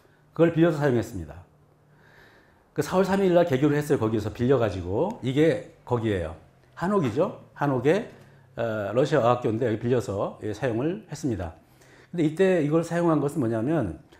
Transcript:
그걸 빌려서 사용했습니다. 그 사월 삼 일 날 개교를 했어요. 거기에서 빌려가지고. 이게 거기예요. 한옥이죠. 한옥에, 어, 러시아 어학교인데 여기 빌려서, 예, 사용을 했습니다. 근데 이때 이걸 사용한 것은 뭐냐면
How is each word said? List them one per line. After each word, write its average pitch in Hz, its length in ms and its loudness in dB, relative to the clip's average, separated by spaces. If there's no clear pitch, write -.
그걸 165 200 4
빌려서 165 240 4
사용했습니다. 113 560 -2
그 - 80 -2
사월 185 240 0
삼 196 160 0
일 185 120 4
날 170 120 6
개교를 143 320 2
했어요. 147 200 0
거기에서 110 360 -2
빌려가지고. 117 920 0
이게 139 520 0
거기예요. 101 500 -2
한옥이죠. 170 680 -2
한옥에, 143 580 0
어, 107 360 -4
러시아 143 280 2
어학교인데 120 460 2
여기 110 120 -2
빌려서, 120 640 -2
예, 104 100 -6
사용을 139 560 -4
했습니다. 104 440 -6
근데 170 140 -2
이때 175 380 2
이걸 156 200 2
사용한 165 380 2
것은 147 180 -2
뭐냐면 117 600 -2